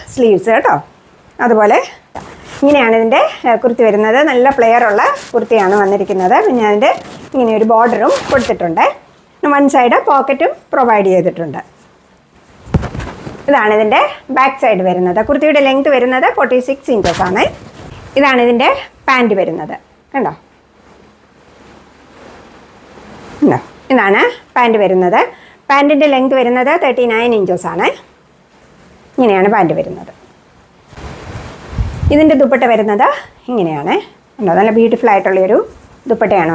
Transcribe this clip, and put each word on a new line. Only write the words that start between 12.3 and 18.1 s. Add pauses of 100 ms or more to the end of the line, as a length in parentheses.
ഇതാണ്
ഇതിൻ്റെ (360)
ബാക്ക്
സൈഡ്
വരുന്നത്. (100)
കുർത്തിയുടെ
ലെങ്ത്
വരുന്നത് (100)
ഫോർട്ടി
സിക്സ്
ഇഞ്ചസ്
ആണ്. (760)